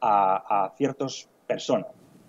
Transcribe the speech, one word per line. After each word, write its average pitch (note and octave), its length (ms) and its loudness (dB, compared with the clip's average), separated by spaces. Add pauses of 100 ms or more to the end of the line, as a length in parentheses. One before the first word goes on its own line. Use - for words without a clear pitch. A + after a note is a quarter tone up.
a, G2+ 640 2
a F#2 100 -8
ciertas C3+ 520 -4 (200)
personas. - 400 -2 (420)